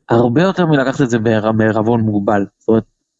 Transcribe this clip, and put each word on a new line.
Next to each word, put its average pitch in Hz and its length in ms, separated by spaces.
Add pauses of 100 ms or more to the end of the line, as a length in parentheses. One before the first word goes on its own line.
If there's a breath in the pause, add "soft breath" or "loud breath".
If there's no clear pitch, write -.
הרבה 120 340
יותר 180 240
מלקחת 135 340
את 131 100
זה 120 80
בער-, 110 340
בערבון 110 480
מוגבל. 104 460 (120)
זאת - 100
אומרת, 110 160 (360)